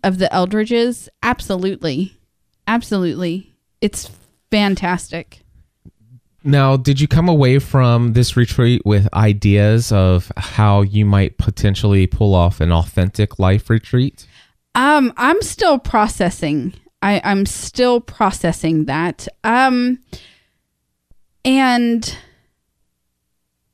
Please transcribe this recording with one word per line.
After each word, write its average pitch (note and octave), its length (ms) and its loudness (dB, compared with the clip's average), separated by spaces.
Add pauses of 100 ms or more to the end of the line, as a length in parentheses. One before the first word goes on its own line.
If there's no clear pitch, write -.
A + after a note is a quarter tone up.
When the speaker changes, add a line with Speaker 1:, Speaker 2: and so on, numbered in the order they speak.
Speaker 1:
of F#3 140 -2
the F3+ 140 0
Eldridges, G#3+ 760 -2 (140)
absolutely. F#3 920 -6 (540)
Absolutely. F#3 880 -4 (260)
It's - 300 -6 (400)
fantastic. F#3 920 -4 (1040)
Speaker 2:
Now, C#3 320 4
did C3+ 240 0
you D3+ 80 0
come E3+ 200 2
away C3+ 300 4
from A#2+ 540 2
this B2 240 0
retreat B2 480 2
with G2+ 300 2
ideas G#2 760 2
of F#2 460 2
how G2+ 460 0
you G2+ 220 0
might G2 340 2
potentially G2 680 0
pull G2 280 0
off F2 260 2
an E2+ 120 2
authentic F#2 680 -2
life F#2+ 320 0
retreat? B2 560 -2 (480)
Speaker 1:
Um, C4 420 2
I'm D#4 260 0
still D#4+ 360 0
processing. F#3 960 -2 (280)
I, G3+ 220 0
I'm G3 220 0
still B3 540 -2
processing E3 840 -2
that. D#3 420 -6 (180)
Um, B3 540 0 (1500)
and, A#3+ 720 0 (1600)